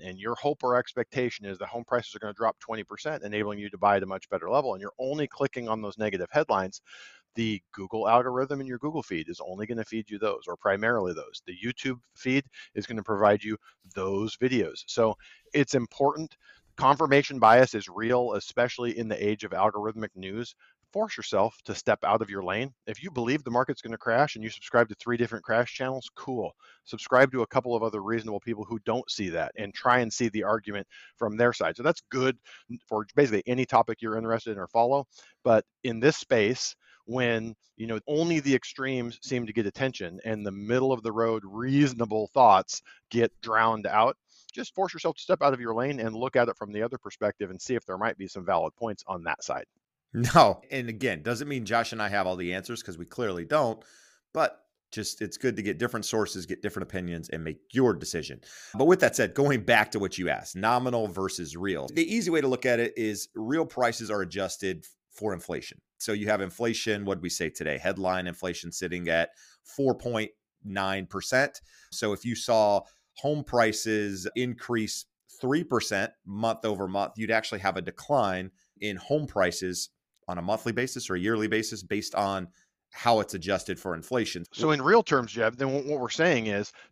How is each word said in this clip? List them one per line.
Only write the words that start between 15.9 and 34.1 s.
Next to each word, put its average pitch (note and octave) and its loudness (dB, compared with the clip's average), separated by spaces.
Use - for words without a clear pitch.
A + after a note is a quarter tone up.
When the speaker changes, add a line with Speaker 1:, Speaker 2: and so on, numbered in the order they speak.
Speaker 1:
Confirmation C#3 4
bias A#2+ 10
is G#2 -6
real, A2+ 0
especially A#2+ -2
in A#2 -4
the G2+ -2
age G#2 0
of F#2 -10
algorithmic G#2 -2
news. G2 -8
Force G#3+ -2
yourself G#2+ 2
to G#2 -6
step - 2
out A2 4
of G2+ -6
your G2 -6
lane. G#2+ -2
If A2 -10
you F#3+ -12
believe C3 -2
the B2+ -6
market's B2 0
gonna A2+ -8
crash B2+ 2
and A2 -10
you A2 -8
subscribe - 2
to G#2 -10
three A#2+ -2
different A#2 -2
crash A#2 2
channels, C3 -6
cool. A2+ -6
Subscribe C3 6
to B2+ 0
a G#2+ -2
couple B2 0
of A2 0
other G#2+ -2
reasonable A2 -4
people G#2+ -6
who A2+ -8
don't A#2+ -2
see G2 -4
that E2 -2
and G2+ -8
try B2 4
and A2+ 0
see A#2+ 0
the G#2 -4
argument G#2 -4
from G#2+ -4
their A#2+ 4
side. E2 -2
So A#2+ -10
that's D#3+ 0
good C3 0
for G#2+ -4
basically A#2+ 4
any B2 0
topic A2+ 4
you're A2 -4